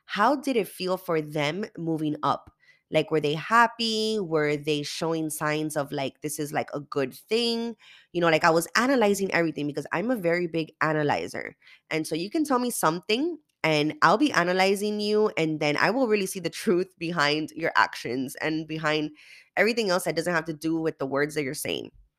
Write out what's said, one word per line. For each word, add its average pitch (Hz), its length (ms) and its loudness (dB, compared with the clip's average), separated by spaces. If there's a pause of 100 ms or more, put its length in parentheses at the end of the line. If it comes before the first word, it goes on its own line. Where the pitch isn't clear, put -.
how 226 300 2
did 262 200 -2
it 190 120 2
feel 185 280 -4
for 170 240 -2
them 151 460 -2 (100)
moving 160 460 -2
up? - 280 0 (400)
Like, 156 200 2
were 160 100 2
they 147 140 0
happy? 220 840 2
Were 156 360 2
they 147 260 0
showing 160 480 -4
signs 151 460 -2
of, 143 140 -2
like, 139 300 -6
this 151 180 -6
is, 147 140 -6
like, 135 200 -2
a 143 80 -6
good 139 340 -4
thing? 233 600 -2 (360)
You 175 80 -2
know, 170 80 4
like, 160 160 4
I 175 60 6
was 165 260 2
analyzing 208 560 4
everything 160 340 0
because 147 260 -6
I'm 196 180 -2
a 254 60 0
very 175 300 0
big 160 340 -4
analyzer. 143 760 -2 (340)
And 160 160 -2
so - 80 -6
you 175 160 -4
can 320 140 0
tell 254 160 2
me 247 100 -2
something 220 680 0 (260)
and 156 380 2
I'll 170 160 6
be 277 120 2
analyzing 190 720 2
you, 208 360 2
and 156 220 0
then 147 180 0
I 160 140 4
will 254 160 0
really 208 200 0
see 190 120 -10
the 170 120 -4
truth 185 480 -2
behind 156 580 0
your - 180 -2
actions 123 640 0
and 156 320 -4
behind 156 420 -2 (460)
everything 214 340 2
else 180 140 2
that 160 100 0
doesn't 165 180 0
have 160 120 0
to 165 80 -6
do 160 280 -2
with 160 180 -2
the 139 80 -2
words 143 280 -2
that 151 80 -2
you're 127 120 -6
saying. 64 360 -6 (280)